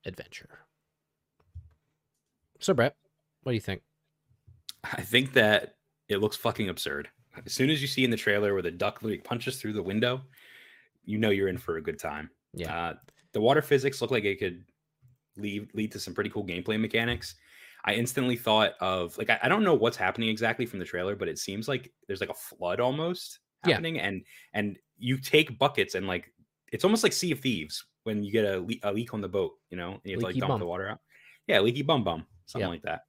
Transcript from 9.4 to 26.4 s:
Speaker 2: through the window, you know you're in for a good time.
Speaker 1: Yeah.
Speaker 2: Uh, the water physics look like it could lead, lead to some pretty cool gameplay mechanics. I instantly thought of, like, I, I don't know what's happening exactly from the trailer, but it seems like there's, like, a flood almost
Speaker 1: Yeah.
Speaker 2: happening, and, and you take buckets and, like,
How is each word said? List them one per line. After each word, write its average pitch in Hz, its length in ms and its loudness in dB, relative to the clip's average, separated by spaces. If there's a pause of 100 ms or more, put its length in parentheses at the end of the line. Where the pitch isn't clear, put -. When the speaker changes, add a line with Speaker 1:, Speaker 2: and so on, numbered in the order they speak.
Speaker 2:
through 107 140 -6
the 101 100 -4
window, 120 380 0 (840)
you 104 120 -4
know 110 120 4
you're 98 200 4
in 90 80 -4
for 82 200 -6
a 80 60 -8
good 80 160 -6
time. 76 300 -8 (240)
Speaker 1:
Yeah. 82 220 -6
Speaker 2:
Uh, 85 180 -4 (400)
the 107 80 0
water 139 200 6
physics 139 400 2
look 120 100 -2
like 110 120 2
it 98 160 0
could 90 240 -4 (720)
lead, 104 380 -8
lead 110 180 -4
to 104 80 -10
some 92 140 -10
pretty 104 160 -4
cool 104 160 -6
gameplay 90 340 -4
mechanics. 113 560 -2 (500)
I 104 80 0
instantly 120 420 0
thought 107 460 4
of, 92 360 0
like, 110 120 -4
I, 113 140 4
I 127 60 2
don't 214 140 4
know 175 120 6
what's 113 220 2
happening 110 320 0
exactly 110 360 0
from 101 140 -10
the 87 60 -4
trailer, 92 300 -4
but 95 120 -4
it 78 100 -6
seems 101 300 -6
like 131 240 -6 (160)
there's, 98 140 -6
like, 95 100 -4
a - 20 -8
flood - 460 -4
almost 156 600 -2 (260)
Speaker 1:
Yeah. 165 80 4
Speaker 2:
happening, 165 260 -2
and, 98 240 -4 (300)
and 104 260 -2 (180)
you 127 200 0
take 135 420 4
buckets 139 360 2
and, 95 120 -2
like, 90 260 -6 (380)